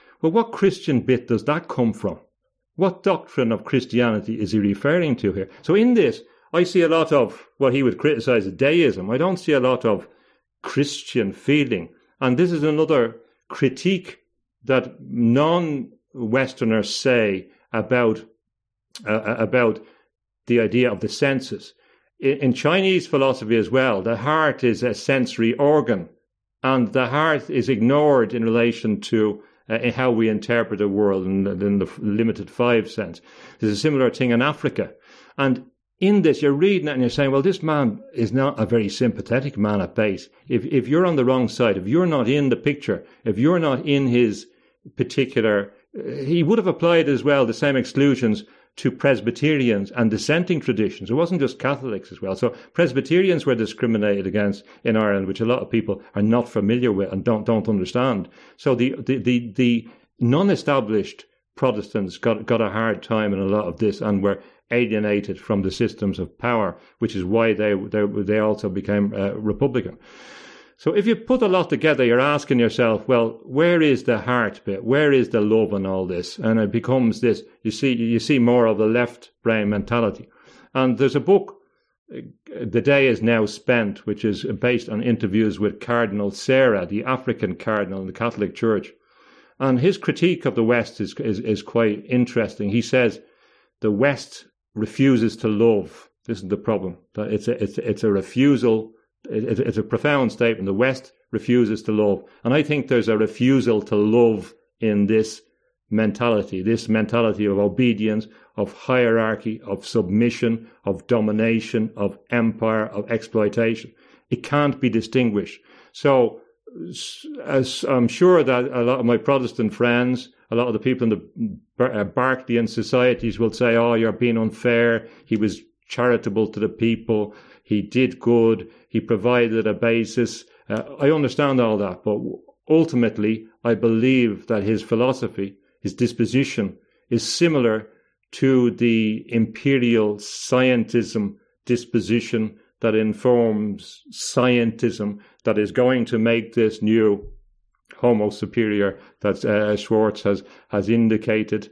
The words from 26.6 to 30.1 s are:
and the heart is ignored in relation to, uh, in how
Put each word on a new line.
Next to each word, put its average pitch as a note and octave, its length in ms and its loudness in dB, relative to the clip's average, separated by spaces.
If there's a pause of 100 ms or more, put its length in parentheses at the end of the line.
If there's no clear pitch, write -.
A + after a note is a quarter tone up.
and C3 300 0
the B2+ 140 0
heart D3+ 440 0
is B2+ 180 -2
ignored C3 640 4
in A2+ 100 -2
relation A2+ 560 0
to, G#2+ 420 0 (260)
uh, A2+ 80 -4
in A#2+ 160 -2
how B2+ 180 0